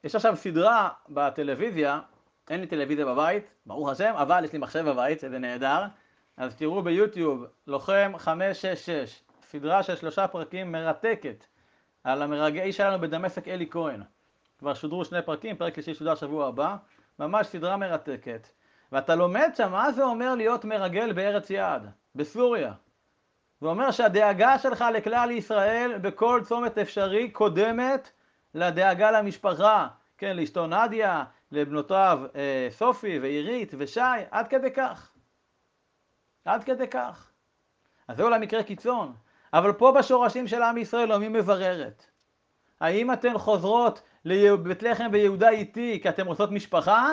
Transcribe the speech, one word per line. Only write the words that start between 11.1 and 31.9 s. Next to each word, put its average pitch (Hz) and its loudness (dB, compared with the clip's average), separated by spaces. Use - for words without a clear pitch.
על 135 -2
המרגל 151 -2
שלנו 196 0
בדמשק, 175 -6
אלי 175 -8
כהן. 151 -6
כבר 139 -4
שודרו 156 -6
שני 175 -4
פרקים, 170 -8
פרק 170 -4
שלישי 160 -10
שודר 151 -2
שבוע 147 -4
הבא, 143 -2
ממש 196 -2
סדרה 180 -4
מרתקת. 143 -8
ואתה 135 0
לומד 185 2
שם 202 0
מה 233 2
זה 254 0
אומר 247 0
להיות 226 0
מרגל 208 -2
בארץ 202 -2
יעד, 175 -4
בסוריה. 160 0
זה 151 -4
אומר 220 0
שהדאגה 214 4
שלך 240 -2
לכלל 233 0
ישראל 226 0
בכל 226 2
צומת 233 -2
אפשרי 202 0
קודמת 226 0
לדאגה 180 4
למשפחה, 202 2
כן, 196 -4
לאשתו 165 -4
נדיה, 196 0
לבנותיו, 151 2